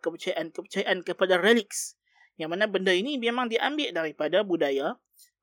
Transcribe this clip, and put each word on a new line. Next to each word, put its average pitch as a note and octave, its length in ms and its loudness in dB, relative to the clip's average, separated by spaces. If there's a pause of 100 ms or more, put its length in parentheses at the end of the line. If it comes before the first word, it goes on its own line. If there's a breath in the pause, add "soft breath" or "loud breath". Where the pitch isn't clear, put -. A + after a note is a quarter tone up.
kepercayaan-kepercayaan F3 1040 -4
kepada F#3 320 2
reliks. G#3+ 560 2 (400 soft breath)
Yang D#3+ 160 -6
mana G3 160 0
benda F#3+ 240 0
ini A#3 320 0
memang A#3+ 240 0
diambil C#4+ 480 -2
daripada D#3+ 480 0
budaya D#3+ 560 0 (440 soft breath)